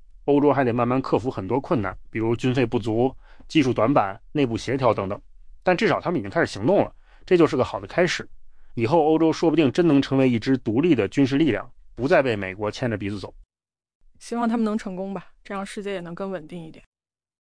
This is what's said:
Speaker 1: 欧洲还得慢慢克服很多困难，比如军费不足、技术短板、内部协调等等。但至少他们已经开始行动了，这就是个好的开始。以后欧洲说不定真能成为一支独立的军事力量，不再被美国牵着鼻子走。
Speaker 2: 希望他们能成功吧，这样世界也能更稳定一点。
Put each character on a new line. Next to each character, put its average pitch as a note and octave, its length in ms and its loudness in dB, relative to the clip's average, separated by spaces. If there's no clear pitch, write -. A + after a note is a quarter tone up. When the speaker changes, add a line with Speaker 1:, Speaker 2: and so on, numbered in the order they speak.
Speaker 1:
欧 C#3+ 160 4
洲 C#3+ 100 6
还 C3+ 120 2
得 A#2 100 0
慢 A#2+ 140 0
慢 C3 140 0
克 C3 180 0
服 A#2 100 -6
很 G#2 160 -6
多 A#2 140 0
困 C#3 220 -2
难， F#2 140 -4
比 - 80 -8
如 A2+ 180 0
军 B2+ 200 0
费 B2+ 100 2
不 A#2 140 0
足、 A#2 340 0
技 D#3+ 140 2
术 C3 120 2
短 A#2 200 2
板、 G#2 260 0
内 D3 140 0
部 A2+ 120 -2
协 B2 200 -4
调 B2 160 4
等 G2+ 160 -4
等。 - 120 -8
但 F3+ 160 2
至 A3+ 100 2
少 A#2 140 2
他 D3+ 80 -4
们 F3 100 -2
已 G2+ 40 -6
经 G#2 80 -10
开 E3+ 80 -2
始 C#3+ 80 2
行 G2+ 180 -6
动 E3 180 4
了， - 80 -6
这 F#3 120 4
就 E3+ 80 8
是 D#3+ 100 2
个 B2+ 80 2
好 G#2+ 160 -6
的 G2 60 -14
开 E3+ 220 0
始。 - 200 -6
以 A#2 140 -2
后 D#3 180 4
欧 D#3+ 140 4
洲 D#3+ 120 4
说 D#3+ 200 2
不 D3+ 40 0
定 D3+ 160 4
真 E3+ 160 2
能 C#3 140 4
成 C3+ 160 0
为 C3+ 100 4
一 A#2+ 120 2
支 C3 180 0
独 A#2+ 240 -2
立 E3+ 140 4
的 G2+ 120 2
军 C#3 200 2
事 C#3 100 0
力 D3+ 140 2
量， G2+ 180 -4
不 A#2+ 140 -4
再 D#3+ 160 4
被 A#2+ 120 0
美 F#2+ 200 -6
国 G#2 160 -4
牵 B2 180 -4
着 G#2+ 80 -2
鼻 G2+ 100 -6
子 G2+ 120 -8
走。 F#2+ 120 -14
Speaker 2:
希 - 180 -12
望 A#3 140 0
他 A#3 80 0
们 A#3 60 0
能 G#3+ 120 0
成 G3 200 -6
功 F#3+ 180 -8
吧， F3+ 140 -12
这 - 100 -12
样 G3 100 -6
世 G3+ 200 -12
界 G3+ 100 -6
也 F#3+ 60 -6
能 E3+ 160 -12
更 G3 160 -8
稳 D#3+ 160 -10
定 E3+ 160 -14
一 D#3+ 80 -18
点。 - 120 -20